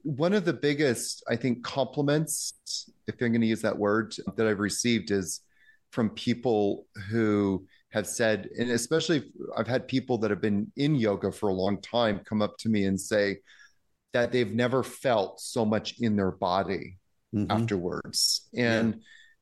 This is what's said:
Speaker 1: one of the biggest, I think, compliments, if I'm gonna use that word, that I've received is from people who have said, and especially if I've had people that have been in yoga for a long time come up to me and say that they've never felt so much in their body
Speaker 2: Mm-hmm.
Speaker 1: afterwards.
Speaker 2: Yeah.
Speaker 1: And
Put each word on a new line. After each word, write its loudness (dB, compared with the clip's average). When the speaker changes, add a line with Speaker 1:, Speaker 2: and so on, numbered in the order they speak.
Speaker 1:
one 0
of 2
the 2
biggest, 0
I 2
think, -2
compliments, -2
if -6
I'm 2
gonna 4
use 2
that 0
word, 0
that 2
I've 2
received 0
is -2
from 0
people 0
who 2
have -2
said, 0
and -2
especially 0
if -2
I've -2
had -2
people 0
that 0
have -2
been 0
in 2
yoga 0
for -2
a 2
long 0
time 0
come 0
up -2
to -4
me 2
and 2
say 0
that 2
they've 2
never 2
felt 0
so -2
much -2
in 2
their 2
body -2
Speaker 2:
Mm-hmm. 0
Speaker 1:
afterwards. -2
Speaker 2:
Yeah. 2
Speaker 1:
And 0